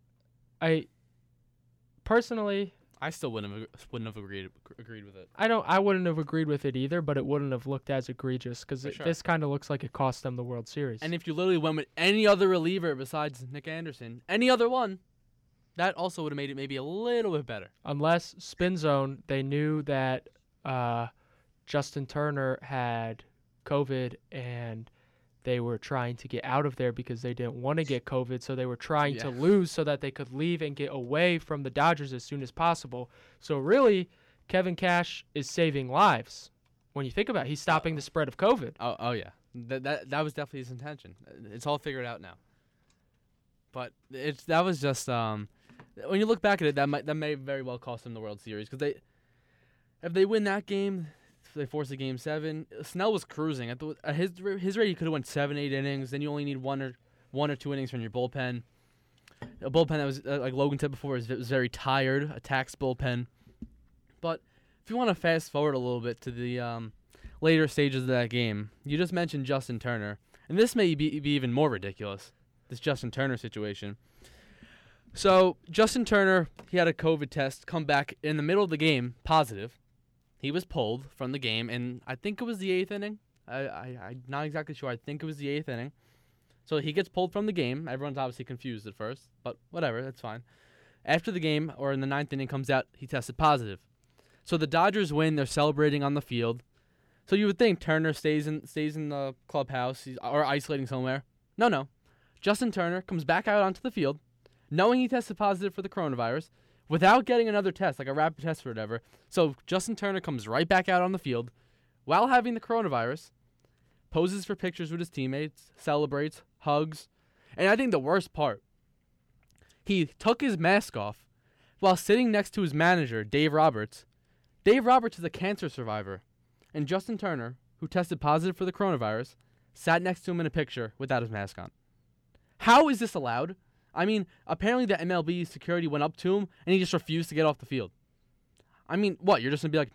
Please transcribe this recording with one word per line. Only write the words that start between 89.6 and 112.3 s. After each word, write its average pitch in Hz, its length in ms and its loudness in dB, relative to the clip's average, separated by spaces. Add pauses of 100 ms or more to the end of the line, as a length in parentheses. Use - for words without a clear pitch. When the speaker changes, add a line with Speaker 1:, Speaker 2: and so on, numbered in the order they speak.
Speaker 2:
whatever, 127 300 -2
that's 131 200 -10
fine. 117 240 -10 (600)
After 165 280 0
the 180 80 -2
game, 156 360 0
or 139 160 -2
in 135 80 0
the 135 60 -2
ninth 143 260 -2
inning, 135 140 -4
comes 135 240 -4
out, 131 160 2 (100)
he 131 120 -16
tested 123 280 -6
positive. 139 440 4 (640)
So 170 120 0
the 151 120 0
Dodgers 180 440 4
win. 156 220 4
They're 143 120 2
celebrating 147 580 4
on 139 100 2
the 143 80 0
field. 117 400 -2 (640)
So - 80 2
you 208 120 4
would 196 120 2
think 214 220 6
Turner 160 320 2
stays 151 340 0
in, 156 180 -4
stays 151 300 -4
in 156 140 -6
the 139 260 -6 (140)
clubhouse, 131 560 -4
he's, 127 180 -12
or 143 220 2
isolating 139 420 -2
somewhere. 131 380 -4 (320)
No, 226 100 4
no. 139 220 2 (520)
Justin 214 300 0
Turner 180 320 0
comes 165 220 -4
back 170 240 2
out 208 140 4
onto 190 180 0
the 254 100 -4
field, 147 300 -2 (500)
knowing 220 300 6
he 247 80 2
tested 233 280 -2
positive 196 380 0
for 196 80 -8
the 190 60 -8
coronavirus, 131 640 -2 (400)
without 190 360 8
getting 233 220 4
another 202 220 2
test, 180 280 -2
like 135 100 -6
a 135 60 -2
rapid 151 280 0
test 160 220 -4
or 127 60 -8
whatever. 110 320 -6 (260)
So 160 260 4 (120)
Justin 185 280 -2
Turner 196 260 -2
comes 123 280 -6
right 139 180 2
back 185 220 2
out 180 140 4
on 185 100 0
the 190 60 -4
field 120 320 -4 (560)
while 190 220 4
having 247 260 4